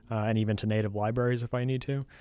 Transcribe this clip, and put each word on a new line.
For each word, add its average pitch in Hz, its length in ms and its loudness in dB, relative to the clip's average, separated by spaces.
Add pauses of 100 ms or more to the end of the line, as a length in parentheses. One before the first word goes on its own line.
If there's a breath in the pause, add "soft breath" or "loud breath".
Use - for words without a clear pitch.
(100)
uh, 113 60 -2
and 110 200 2
even 107 200 2
to 107 100 -4
native 107 300 0
libraries 120 460 0
if 120 120 -4
I 123 100 0
need 131 180 0
to. 139 220 -4 (160 loud breath)